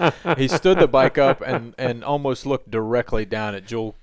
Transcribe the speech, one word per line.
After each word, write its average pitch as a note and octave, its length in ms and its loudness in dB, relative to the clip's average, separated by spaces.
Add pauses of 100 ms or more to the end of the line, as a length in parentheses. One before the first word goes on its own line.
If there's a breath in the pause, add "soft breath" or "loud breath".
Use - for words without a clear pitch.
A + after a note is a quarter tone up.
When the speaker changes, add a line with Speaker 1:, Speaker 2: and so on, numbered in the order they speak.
(180)
Speaker 1:
<laughs> E3 200 -2
Speaker 2:
he C3+ 100 0
stood F3+ 320 2
the D3+ 80 6
bike C3 320 4
up C#3 220 2
and, A#2+ 360 -6
and A#2+ 260 -4
almost C#3 440 -4
looked C3 240 -4
directly A2 540 -2
down G#2+ 280 -6
at G2 140 -12
Jul-, A2 360 -6